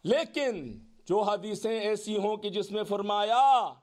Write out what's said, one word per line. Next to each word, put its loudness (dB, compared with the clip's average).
لیکن -2
جو 2
حدیثیں -2
ایسی -2
ہوں -2
کہ -6
جس -4
میں -4
فرمایا 2